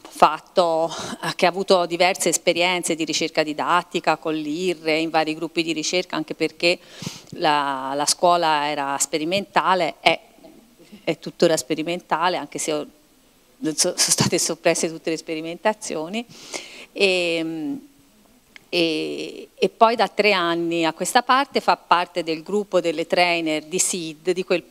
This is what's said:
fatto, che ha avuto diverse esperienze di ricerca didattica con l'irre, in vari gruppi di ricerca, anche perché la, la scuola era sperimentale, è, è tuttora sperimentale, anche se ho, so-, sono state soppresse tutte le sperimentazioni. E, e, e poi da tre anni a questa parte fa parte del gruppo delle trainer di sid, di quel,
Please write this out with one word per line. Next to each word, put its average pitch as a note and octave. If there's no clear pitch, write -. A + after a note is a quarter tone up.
fatto, E3
che -
ha F3
avuto F3+
diverse F3
esperienze E3+
di D#3+
ricerca D#3
didattica D#3
con D#3+
l'irre, D#3
in D#3+
vari D#3
gruppi E3
di E3
ricerca, D#3+
anche D#3
perché E3+
la, C#3
la C#3+
scuola D#3+
era C#3
sperimentale, E3+
è, E3
è D#3+
tuttora E3
sperimentale, D#3+
anche C#3+
se D#3+
ho, D3+
so-, D#3
sono F3
state -
soppresse E3
tutte D#3+
le D#3+
sperimentazioni. E3+
E, E3
e, D#3
e G3
poi A3+
da G#3+
tre G#3
anni E3+
a D#3+
questa F#3
parte B3+
fa F3+
parte F3
del D#3+
gruppo F#3
delle D#3+
trainer E3+
di D#3+
sid, E3+
di F3+
quel, F3